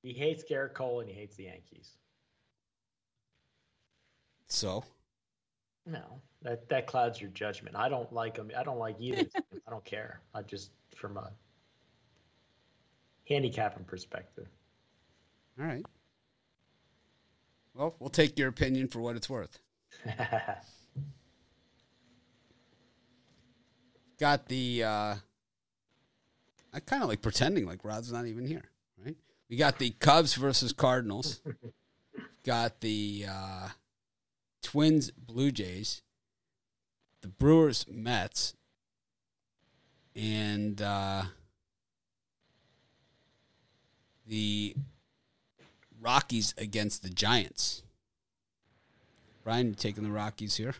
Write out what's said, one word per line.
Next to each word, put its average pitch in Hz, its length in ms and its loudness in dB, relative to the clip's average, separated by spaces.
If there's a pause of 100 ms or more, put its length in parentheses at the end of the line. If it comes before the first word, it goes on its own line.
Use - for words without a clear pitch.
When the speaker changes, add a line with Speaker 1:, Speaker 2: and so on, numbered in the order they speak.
Speaker 1:
He 127 120 -14
hates 156 360 -2
Gerrit 135 260 -2
Cole, 123 260 -2
and 110 80 -10
he 95 60 -14
hates 101 200 -16
the 98 100 -18
Yankees. - 460 -20 (2500)
Speaker 2:
So? 98 380 -4 (1000)
Speaker 1:
No, 147 380 -14 (200)
that, 120 260 -8
that 131 180 0
clouds 120 340 0
your 101 100 -12
judgment. 104 440 -8
I 110 140 0
don't 131 240 -4
like 113 260 -6
'em. 107 180 -10
I 123 60 -4
don't 135 160 -4
like 110 220 -6
either 127 240 0
Speaker 3:
<laughs> - 0 -
Speaker 1:
team. - 420 -8
I - 40 -14
don't 113 140 -12
care. - 360 -10 (120)
I 107 100 -8
just, 98 280 -12 (260)
from 101 200 -10
a 98 160 -12 (2000)
handicapping 117 560 -2
perspective. - 640 -14 (1120)
Speaker 2:
All 147 60 -4
right. 151 180 -6 (1900)
Well, 151 240 -2
we'll 131 100 -8
take 151 300 4
your 135 100 4
opinion 131 380 2
for 117 140 -4
what 117 160 -2
it's 110 120 -8
worth. 113 300 -8 (480)
Speaker 1:
<laughs> - 20 -6 (4000)
Speaker 2:
Got 143 300 2
the, 123 360 0
uh, 107 300 0 (1600)
I 156 120 -8
kinda 262 220 0
like 110 160 0
pretending 131 440 2
like 90 180 -10
Rod's 113 280 -8
not 120 140 -4
even 117 200 -6
here, 156 180 -6 (400)
right? - 120 -10 (320)
We 117 80 -6
got 143 220 6
the 123 120 2
Cubs 151 440 8
versus 127 380 2
Cardinals. 127 680 2 (520)
Speaker 1:
<laughs> - 520 -20
Speaker 2:
Got 117 360 0
the, 104 500 -2
uh, 95 380 -8 (960)
Twins, 151 500 6
Blue 127 380 0
Jays. 95 520 -6 (1200)
The 98 60 -12
Brewers, 147 600 8
Mets. 110 640 -2 (1600)
And, 104 640 0
uh, 98 400 0 (3000)
the 104 480 0 (1300)
Rockies 117 580 4
against 107 440 -2
the 95 60 -10
Giants. 101 720 0 (1600)
Brian, 120 240 2
you 104 60 -2
taking 104 300 -4
the 104 60 -2
Rockies 104 460 -4
here? 117 240 -4